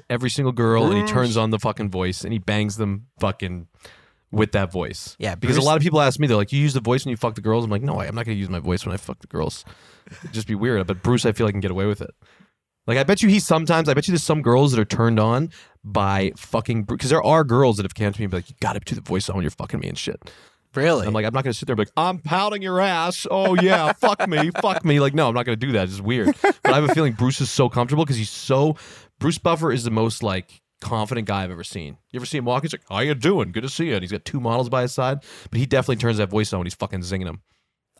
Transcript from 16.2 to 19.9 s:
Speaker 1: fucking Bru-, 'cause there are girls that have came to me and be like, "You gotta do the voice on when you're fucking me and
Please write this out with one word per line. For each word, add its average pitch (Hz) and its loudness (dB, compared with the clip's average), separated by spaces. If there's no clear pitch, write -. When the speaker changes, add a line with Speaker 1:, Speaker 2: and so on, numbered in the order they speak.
Speaker 1:
fucking 113 -2
Bru-, 113 -4
'cause 131 -4
there 156 4
are 156 4
girls 123 4
that 101 -2
have 95 -8
came 104 0
to - -10
me 110 -4
and 95 -4
be 92 -2
like, 87 -8
"You - -20
gotta 98 -4
do - -8
the 101 -6
voice 92 -4
on 92 -6
when 92 -2
you're - -2
fucking - -8
me - -8
and - -10